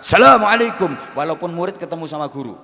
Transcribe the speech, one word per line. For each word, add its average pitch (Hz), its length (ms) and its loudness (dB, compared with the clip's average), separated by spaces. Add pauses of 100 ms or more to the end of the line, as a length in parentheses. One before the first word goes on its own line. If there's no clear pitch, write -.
Assalamualaikum. 220 920 4 (220)
Walaupun 160 360 -6
murid 180 280 -6
ketemu 165 280 -10
sama 151 200 -8
guru. 135 360 -12